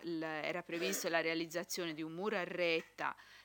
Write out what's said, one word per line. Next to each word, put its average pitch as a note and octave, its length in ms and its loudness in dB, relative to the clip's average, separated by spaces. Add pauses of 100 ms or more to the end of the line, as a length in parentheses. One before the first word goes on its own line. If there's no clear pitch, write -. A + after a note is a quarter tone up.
l-, E3 200 0
era D#3+ 400 0
previsto F3+ 460 0
la E3 100 4
realizzazione E3 760 0
di D3+ 80 -6
un D#3+ 120 -4
muro G3+ 240 0
a F3 80 2
retta E3+ 680 2 (300)